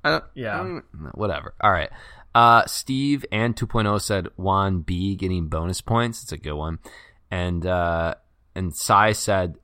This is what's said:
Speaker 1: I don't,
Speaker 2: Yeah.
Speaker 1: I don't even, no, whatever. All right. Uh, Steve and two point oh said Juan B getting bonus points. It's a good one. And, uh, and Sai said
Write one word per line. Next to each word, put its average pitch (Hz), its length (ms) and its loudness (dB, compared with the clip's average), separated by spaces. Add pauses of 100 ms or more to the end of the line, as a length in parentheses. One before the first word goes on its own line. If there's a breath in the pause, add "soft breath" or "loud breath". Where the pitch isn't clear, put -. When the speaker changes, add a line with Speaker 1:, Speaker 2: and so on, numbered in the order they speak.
Speaker 1:
I 147 80 0
don't, 156 140 -2 (100)
Speaker 2:
Yeah. 113 200 -8
Speaker 1:
I - 40 -4
don't 185 120 -6
even, 170 120 -10 (220)
no, - 100 -14
whatever. 85 460 -4
All 101 120 4
right. 82 180 0 (440 loud breath)
Uh, 117 320 8
Steve 135 640 -2
and 113 240 0
two 117 120 -4
point 107 220 0
oh 104 100 2
said 95 380 -2
Juan 95 440 2
B 92 360 -2
getting 90 320 -2
bonus 82 340 -4
points. 117 400 -2
It's - 100 -12
a - 60 -10
good 76 160 -8
one. 80 240 -6 (520 loud breath)
And, 90 360 -4
uh, 85 480 0 (400)
and 92 220 -6
Sai 110 360 4
said 92 520 0